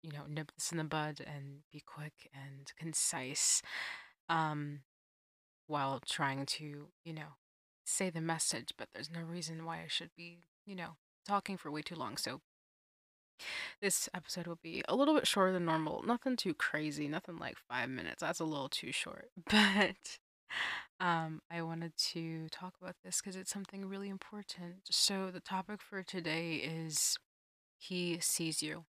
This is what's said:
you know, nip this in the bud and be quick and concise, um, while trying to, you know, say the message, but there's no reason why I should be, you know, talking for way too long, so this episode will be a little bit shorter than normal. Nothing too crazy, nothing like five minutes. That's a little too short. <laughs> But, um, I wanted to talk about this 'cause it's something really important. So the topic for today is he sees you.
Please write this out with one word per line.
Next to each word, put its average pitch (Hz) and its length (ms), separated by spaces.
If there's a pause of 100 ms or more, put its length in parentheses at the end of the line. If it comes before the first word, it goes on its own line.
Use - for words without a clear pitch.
you 160 80
know, 143 160
nip 151 280
this - 160
in 170 60
the 156 60
bud 151 420
and 143 360 (100)
be 147 140
quick - 480
and 139 440
concise, 147 840 (680)
um, 147 520 (840)
while 139 420
trying 139 380
to, 147 420 (160)
you 165 100
know, 156 220 (500)
say 190 240
the 165 120
message, 160 560
but - 160
there's 143 180
no 165 100
reason 165 440
why 165 120
I 165 100
should 170 280
be, 170 240 (260)
you 196 100
know, 165 200 (300)
talking 196 320
for 147 140
way 151 100
too 170 140
long, 131 220
so 139 240 (1400)
this - 340
episode 175 320
will 170 160
be 165 240
a - 80
little 277 180
bit - 140
shorter 190 260
than 175 120
normal. 160 380
Nothing 240 340
too 170 160
crazy, 151 540
nothing 165 300
like - 200 (120)
five 123 200
minutes. 104 320
That's 160 180
a 165 60
little 143 240
too - 220
short. - 460
<laughs> - 120
But, 202 680 (800)
um, 165 420 (100)
I 170 100
wanted 165 340 (180)
to 165 360
talk 185 320
about 180 220
this 185 180
'cause 190 140
it's 190 160
something 196 340
really 196 240
important. 190 840
So 190 380
the 180 100
topic 190 420
for 196 220
today 165 520
is 160 640 (600)
he 175 420
sees 165 440
you. 156 260